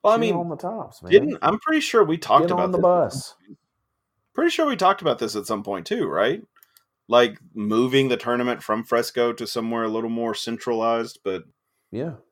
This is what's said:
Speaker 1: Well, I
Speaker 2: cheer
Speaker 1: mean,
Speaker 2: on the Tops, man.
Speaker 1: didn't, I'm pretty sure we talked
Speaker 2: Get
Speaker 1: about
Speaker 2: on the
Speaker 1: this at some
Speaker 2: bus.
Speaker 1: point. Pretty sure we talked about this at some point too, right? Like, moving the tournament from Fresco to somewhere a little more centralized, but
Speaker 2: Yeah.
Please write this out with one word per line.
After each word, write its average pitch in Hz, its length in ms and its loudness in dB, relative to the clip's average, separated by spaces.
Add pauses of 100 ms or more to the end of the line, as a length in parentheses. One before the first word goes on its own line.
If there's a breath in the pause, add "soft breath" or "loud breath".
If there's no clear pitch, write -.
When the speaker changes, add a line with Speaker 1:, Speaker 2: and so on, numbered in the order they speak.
Speaker 1:
Well, 208 100 6
I - 40 6
Speaker 2:
cheer 233 40 0
Speaker 1:
mean, 214 140 0
Speaker 2:
on 170 140 -4
the 151 60 -6
Tops, - 480 -12
man. 87 80 -2
Speaker 1:
didn't, 202 320 6
I'm 190 160 2
pretty 311 220 0
sure 220 220 4
we 165 140 2
talked 151 300 4
Speaker 2:
Get 180 40 0
Speaker 1:
about 180 120 0
Speaker 2:
on 185 80 0
the 180 80 0
Speaker 1:
this 180 60 2
at 175 40 6
some 175 100 4 (220)
Speaker 2:
bus. - 140 -16 (100)
Speaker 1:
point. - 120 -20 (760)
Pretty 339 160 0
sure 330 160 0
we 269 120 0
talked 190 240 2
about 143 180 0
this 107 160 -4
at 101 100 -6
some 104 160 -4
point 95 240 -8
too, 208 220 -4
right? 113 340 0 (680 soft breath)
Like, 120 300 4 (160)
moving 123 540 2
the 123 100 0
tournament 120 460 -4
from 110 220 -4
Fresco 120 480 0
to 117 120 -8
somewhere 113 380 -4
a 110 60 -2
little 113 200 -4
more 117 240 -4
centralized, 117 920 -4
but 92 200 -6 (480)
Speaker 2:
Yeah. 135 240 -8 (160)